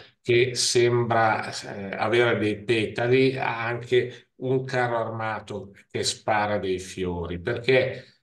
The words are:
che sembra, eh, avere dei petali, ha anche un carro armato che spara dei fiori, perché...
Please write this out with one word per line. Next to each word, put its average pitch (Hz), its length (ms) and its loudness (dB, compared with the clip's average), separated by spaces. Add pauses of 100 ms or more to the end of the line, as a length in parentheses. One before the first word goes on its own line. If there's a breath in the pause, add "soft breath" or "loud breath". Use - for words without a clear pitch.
(220 loud breath)
che 123 340 2
sembra, 117 960 2
eh, 101 440 -10
avere 117 440 2
dei 104 240 -2
petali, 123 760 2
ha 117 280 -4
anche 120 720 -2
un 131 260 0
carro 123 340 0
armato 110 760 -6 (160 loud breath)
che 107 140 -4
spara 104 540 0
dei 95 220 -2
fiori, 87 600 -6
perché... - 840 0